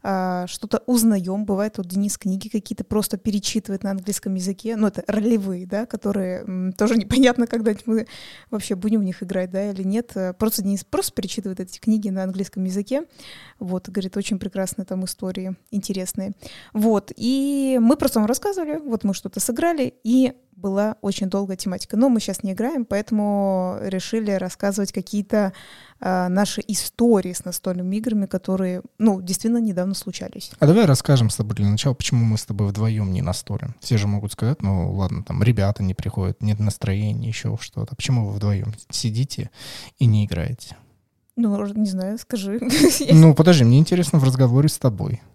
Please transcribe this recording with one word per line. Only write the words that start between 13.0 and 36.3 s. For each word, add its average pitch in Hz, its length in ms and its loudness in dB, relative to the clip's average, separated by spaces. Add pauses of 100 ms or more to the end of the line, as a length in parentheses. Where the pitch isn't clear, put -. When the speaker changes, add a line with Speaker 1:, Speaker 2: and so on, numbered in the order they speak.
Speaker 1:
Вот, 185 300 -6
говорит, 185 280 -6
"Очень 202 220 -2
прекрасные 190 460 -6
там 185 200 -6
истории, 185 520 -8 (140)
интересные". 190 640 -6 (420)
Вот, 214 420 2
и 269 640 0
мы 233 160 6
просто 269 220 0
вам 214 100 2
рассказывали, 320 500 -2
вот 262 260 -6
мы 196 100 0
что-то - 260 -8
сыграли, 285 540 -2 (100)
и 254 280 4 (220)
была 196 460 -2
очень 202 280 -2
долгая 190 280 -2
тематика. - 400 -6
Но 247 120 4
мы 233 120 4
щас 196 220 -6
не 190 100 -4
играем, 240 320 -2
поэтому 202 1000 0
решили 202 500 -2
рассказывать 196 600 -2
какие-то, 202 600 -2 (480)
а, 185 280 0
наши 196 400 0
истории 202 640 2
с - 120 -10
настольными 185 520 -4
играми, 214 300 0
которые, 185 560 -2 (160)
ну, 208 220 4
действительно 226 400 -2
недавно 190 340 0
случались. - 640 -10
Speaker 2:
А 156 80 6
давай 196 180 8
расскажем 131 460 4
с - 60 -4
тобой 107 200 -4
для 101 120 2
начала, 104 260 2
почему 120 300 2
мы 110 140 2
с - 60 -6
тобой 104 240 -2
вдвоем 107 440 0
не 92 100 0
настолим. - 580 -4
Все - 180 0
же 101 80 2
могут 101 260 -2
сказать: 120 300 -2
"Ну, 95 300 0
ладно, 95 320 -2
там - 180 -2
ребята 104 400 2
не 95 120 -2
приходят, 98 480 -4